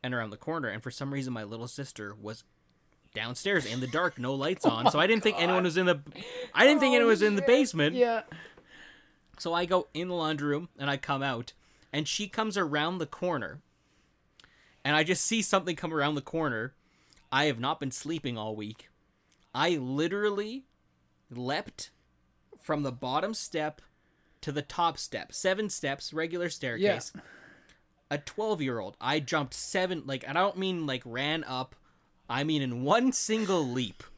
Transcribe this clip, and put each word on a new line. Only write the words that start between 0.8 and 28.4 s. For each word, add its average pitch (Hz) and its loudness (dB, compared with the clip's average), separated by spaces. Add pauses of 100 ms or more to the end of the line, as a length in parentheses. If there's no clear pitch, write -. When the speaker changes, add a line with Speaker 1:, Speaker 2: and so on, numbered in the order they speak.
Speaker 1:
for 127 -6
some 139 -6
reason, 131 -4
my 110 -6
little 113 -8
sister 104 -10
was 107 -10 (720)
downstairs 123 -2
in 113 -4
the 131 -4
dark, 160 0
no 123 -2
lights 147 -2
Speaker 2:
<laughs> - -
Oh 330 8
Speaker 1:
on. 117 4
So 147 2
I 170 6
didn't 214 4
think 214 2
Speaker 2:
my 170 2
Speaker 1:
anyone 185 4
Speaker 2:
God. 185 2
Speaker 1:
was 165 2
in 185 4
the, 165 4 (540)
I 208 8
didn't 294 10
think 262 6
anyone 240 8
Speaker 2:
Oh, 226 8
Speaker 1:
was 202 6
in 208 6
the 196 2
Speaker 2:
shit. - 4
Speaker 1:
basement. 208 6
Speaker 2:
Yeah. 233 2 (1120)
Speaker 1:
So 170 -2
I 175 2
go 180 2
in 170 -4
the 180 -4
laundry 156 0
room 156 -2 (100)
and 143 -2
I 139 0
come 135 -2
out, 127 -4 (400)
and 151 -2
she 208 -4
comes 214 -2
around 160 0
the 160 -4
corner, 147 -4 (1200)
and 147 2
I 156 6
just 175 2
see 226 2
something 180 0
come 160 -6
around 147 2
the 139 -4
corner. 135 -4 (580)
I 139 2
have 131 0
not 139 -2
been 135 -4
sleeping 139 -6
all 107 -6
week. 107 -10 (640)
I 165 2
literally 202 -2 (680)
leapt 127 -6 (680)
from 147 -2
the 135 -2
bottom 143 -2
step 156 -4 (600)
to 151 -6
the 139 -4
top 165 0
step. - -8
Seven 190 0
steps, - -4
regular 165 -2
staircase. 135 -2
Speaker 2:
Yeah. - -16 (920)
Speaker 1:
A 143 -2
twelve-year-old. 147 -4